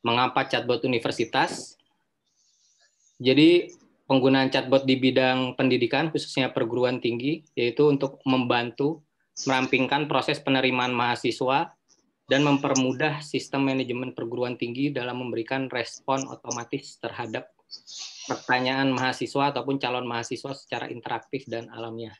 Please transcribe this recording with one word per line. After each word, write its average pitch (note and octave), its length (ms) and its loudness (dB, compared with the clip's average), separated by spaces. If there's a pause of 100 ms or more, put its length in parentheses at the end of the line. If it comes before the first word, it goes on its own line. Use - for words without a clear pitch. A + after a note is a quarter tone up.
Mengapa B2 420 2
chatbot A#2+ 380 0
universitas? B2 960 -2 (1400)
Jadi, D3+ 560 6 (340)
penggunaan C3 460 4
chatbot C3+ 320 2
di C3 160 2
bidang B2+ 560 2
pendidikan, C3 560 2
khususnya C3+ 400 -2
perguruan B2 480 0
tinggi, A#2+ 420 -2 (140)
yaitu A#2+ 320 2
untuk C#3 400 2
membantu B2+ 760 0 (460)
merampingkan C3+ 640 2
proses C3+ 320 0
penerimaan B2+ 480 2
mahasiswa B2 800 0 (560)
dan C3+ 160 4
mempermudah C#3 800 2
sistem C#3 480 -4
manajemen B2+ 400 -4
perguruan B2 480 -6
tinggi B2+ 320 -2
dalam B2 320 -6
memberikan B2 480 -4
respon C3 560 -4
otomatis B2 720 -10
terhadap A#2+ 480 -8 (800)
pertanyaan C3 640 0
mahasiswa C3 640 0
ataupun C3+ 240 -2
calon B2 240 -4
mahasiswa A#2+ 480 -6
secara B2 400 -8
interaktif A#2+ 560 -8
dan A#2 240 -8
alamiah. A2+ 480 -12